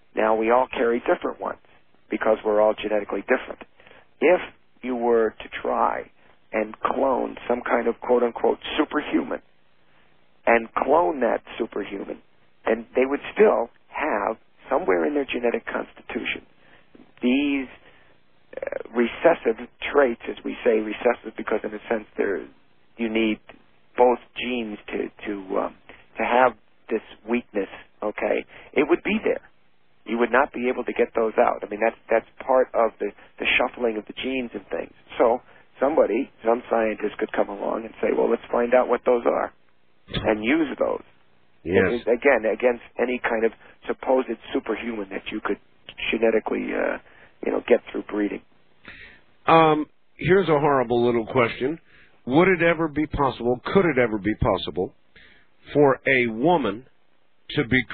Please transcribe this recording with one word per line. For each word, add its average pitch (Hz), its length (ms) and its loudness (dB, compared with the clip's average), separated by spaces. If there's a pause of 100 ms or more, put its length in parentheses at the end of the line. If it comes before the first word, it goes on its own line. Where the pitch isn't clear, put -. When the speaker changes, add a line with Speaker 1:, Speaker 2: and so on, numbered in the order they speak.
(160)
Speaker 1:
Now, 110 200 2
we 110 160 0
all 127 200 4
carry 120 280 0
different - 420 -2
ones - 180 -8 (500)
because 110 360 0
we're 107 160 2
all 107 120 4
genetically 104 480 -4
different. - 380 -4 (600)
If 170 180 4 (420)
you 127 140 -6
were 117 360 2 (100)
to - 80 -16 (120)
try 117 480 -2 (440)
and 110 260 -2
clone 117 560 -2 (140)
some 120 200 -2
kind 117 200 2
of 113 100 -4
quote-unquote 117 600 0 (180)
superhuman - 640 -2 (1080)
and 113 260 4
clone 160 460 2
that 110 220 0 (180)
superhuman, 101 600 -8 (460)
then 113 200 0 (100)
they 131 100 4
would 143 140 -2 (140)
still 117 360 4 (200)
have 113 480 -4 (320)
somewhere 175 360 2
in 151 80 0
their 143 120 0
genetic 120 400 -2
constitution - 800 -8 (760)
these, 135 460 0 (880)
uh, - 400 -10
recessive 120 720 2 (240)
traits, 127 380 2
as 107 160 -10
we 110 180 -6
say 113 160 2
recessive 110 560 -2
because 110 300 -4
in 107 80 -8
a 104 60 -12 (100)
sense 110 160 -4 (120)
they're, 98 280 -2 (520)
you 117 120 -4
need 110 300 0 (580)
both 123 220 4 (200)
genes 117 380 -6 (100)
to, 104 220 -6 (180)
to, 98 300 -6
um, - 180 -4 (420)
to 110 60 -4
have 120 300 4 (360)
this 113 120 -2 (280)
weakness, 113 380 -4 (340)
okay, 107 440 -4 (260)
it 147 160 2
would 339 160 2
be 208 220 -2
there. - 160 -2 (640)
You 113 140 -4
would 117 120 2
not 135 220 2
be 123 160 -4
able 127 160 -4
to 113 80 -4
get 117 220 0
those 113 220 0
out. 117 280 2
I - 40 -12
mean, 104 140 -8
that's, 113 140 0 (120)
that's 113 160 2 (200)
part 127 280 4
of 110 260 2
the, 104 80 -4 (320)
the 117 60 -8 (120)
shuffling 117 400 -2
of 107 80 -8
the - 80 -14 (100)
genes 131 300 -6
and - 160 -10
things. - 240 -8 (240)
So 127 240 2 (380)
somebody, 127 500 2 (160)
some 120 240 2
scientist 110 480 -2
could - 160 -4
come - 160 -2
along 101 360 -6
and 110 160 -16
say, 110 140 0
"Well, 123 140 2
let's 117 220 -2
find 120 240 2
out 127 120 4
what 117 180 0
those 120 200 2
are 69 260 0 (640)
and 107 320 -2
use 147 220 2 (100)
those." 52 240 -2 (640)
Speaker 2:
Yes. 95 260 2
Speaker 1:
It 117 60 0
is, 117 80 -6
again, 117 420 2
against 117 380 0 (180)
any 123 260 -2
kind 113 180 0
of 110 60 0 (360)
supposed 131 400 0 (260)
superhuman 110 560 -6
that 98 220 -8
you 110 120 -6
could 101 140 -2 (540)
genetically, 110 600 0
uh, 95 280 -4 (440)
you - 80 -2
know, 104 160 -2
get 117 120 6 (120)
through 104 120 -6
breeding. 104 380 -4 (1080)
Speaker 2:
Um, 156 400 6 (300)
here's 180 300 2
a 151 120 4
horrible 123 440 2
little 117 220 2
question. 127 540 0 (480)
Would 165 200 6
it 180 140 2
ever 165 260 2
be 151 200 -4
possible, 123 520 0 (140)
could 196 120 4
it 143 120 2
ever 110 220 2
be 104 160 -2
possible, 92 580 -2 (800)
for 143 340 4
a 127 200 2
woman 123 580 0 (720)
to 143 100 2
be 123 180 2 (100)